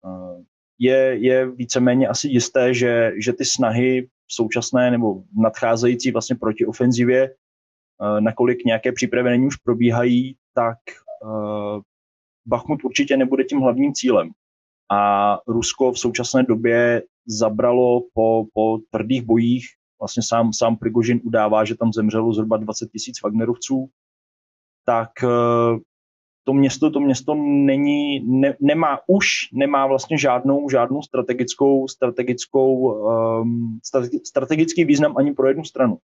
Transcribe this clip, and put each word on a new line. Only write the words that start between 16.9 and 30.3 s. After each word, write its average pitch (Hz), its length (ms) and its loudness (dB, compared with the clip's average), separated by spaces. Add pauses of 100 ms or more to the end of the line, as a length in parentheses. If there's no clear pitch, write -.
zabralo 120 760 2 (120)
po, 113 300 2 (100)
po 110 240 0 (120)
tvrdých 113 320 -2
bojích, 117 440 2 (340)
vlastně 107 220 -6
sám, 117 300 0
sám 120 240 0
Prigožin 117 480 0
udává, 110 400 2
že 113 120 -4
tam 117 160 0
zemřelo 110 400 0
zhruba 110 240 0
dvacet 107 340 -8
tisíc 117 320 -14
Wagnerovců, 120 680 -4 (960)
tak, 117 260 -2 (140)
eh, 120 540 2 (680)
to 135 80 0
město, 139 380 2
to 143 100 -2
město 139 340 0 (300)
není, 143 560 0
ne-, 131 400 0
nemá, 147 480 0
už - 440 0
nemá 139 340 0
vlastně 135 320 0
žádnou, 139 500 0